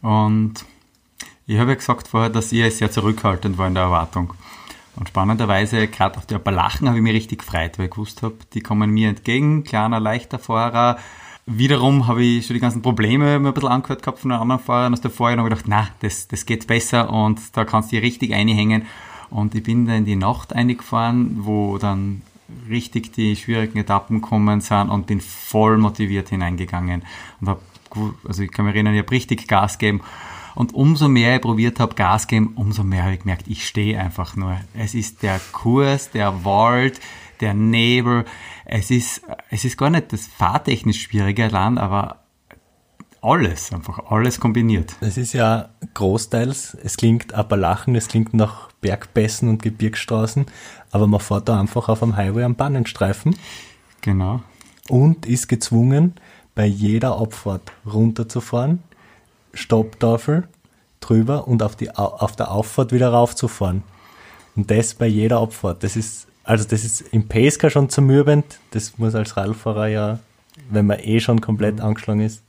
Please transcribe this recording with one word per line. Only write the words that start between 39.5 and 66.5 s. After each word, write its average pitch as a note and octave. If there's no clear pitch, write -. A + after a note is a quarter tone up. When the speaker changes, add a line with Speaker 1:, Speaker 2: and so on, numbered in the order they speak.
Speaker 1:
es G#2+
ist B2
gar C#3
nicht D#3+
das -
fahrtechnisch A2
Schwierige G2+
allein, G#2+
aber G2
alles, A2+
einfach -
alles A#2
kombiniert. A2+
Speaker 2:
Es G#2
ist B2
ja A2+
großteils, A2+
es -
klingt A#2
Appalachen, G2+
es A2+
klingt A2+
nach A2
Bergpässen A2
und A2
Gebirgsstraßen, A2
aber G#2
man G#2
fährt G2+
da A2+
einfach G#2
auf A2
einem A#2
Highway G#2
am B2
Bannenstreifen. C3
Speaker 1:
Genau. B2
Speaker 2:
Und D3+
ist B2
gezwungen, B2+
bei G#2+
jeder G#2+
Abfahrt G#2
runterzufahren, A#2
Stopptafel A#2
drüber A#2
und A2+
auf G#2+
die -
Au-, G2+
auf -
der -
Auffahrt A2+
wieder B2
raufzufahren. A#2
Und G#2
das A2+
bei A#2+
jeder A2+
Abfahrt. A2
Das -
ist, -
also G#2+